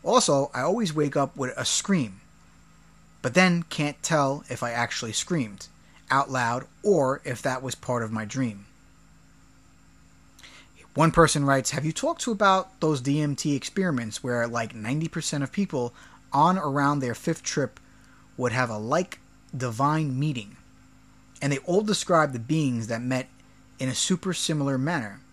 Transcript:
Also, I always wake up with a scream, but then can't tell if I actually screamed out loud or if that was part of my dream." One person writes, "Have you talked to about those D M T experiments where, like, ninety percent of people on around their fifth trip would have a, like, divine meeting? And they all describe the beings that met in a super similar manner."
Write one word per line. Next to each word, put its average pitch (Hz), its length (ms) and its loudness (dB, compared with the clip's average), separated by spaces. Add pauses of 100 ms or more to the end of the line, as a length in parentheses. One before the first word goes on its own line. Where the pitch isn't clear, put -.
Also, 165 520 4
I 127 80 -2
always 180 320 0
wake 147 200 2
up 139 220 0
with 127 220 -4
a 123 60 -4
scream, 135 580 0 (960)
but 123 140 -4
then 175 300 4
can't 147 380 -6
tell 143 460 0
if 120 140 -6
I 120 80 -4
actually 117 420 -4
screamed 110 560 -4 (420)
out 139 200 2
loud 127 360 -2 (160)
or 147 400 4
if 127 200 -6
that 131 200 -2
was 127 120 -6
part 120 280 -4
of 110 80 -6
my 110 140 -4
dream." 107 420 -4 (2250)
One 156 180 4
person 151 320 6
writes, 135 260 2
"Have 151 140 -4
you 160 80 0
talked 311 300 -2
to 240 100 -2
about 190 480 2
those 151 220 0
D 139 180 0
M 143 160 -2
T 147 180 0
experiments 131 680 -2
where, 120 260 0
like, 117 260 -4
ninety 127 320 -2
percent 151 380 -4
of - 80 -8
people 139 420 -2 (380)
on 165 240 4
around 143 440 2
their 120 140 -2
fifth - 280 -4
trip - 360 -4 (600)
would 123 140 0
have 123 180 2
a, 107 80 -6
like, 143 420 -2 (340)
divine 135 640 0
meeting? 123 380 -4 (840)
And 139 100 0
they 135 60 -2
all 180 240 0
describe 170 500 2
the 120 60 -6
beings 123 480 0
that 117 160 -4
met 127 260 -2 (500)
in 131 120 -2
a 120 40 -4
super 185 380 -2
similar 139 460 0
manner." 131 420 -2 (120)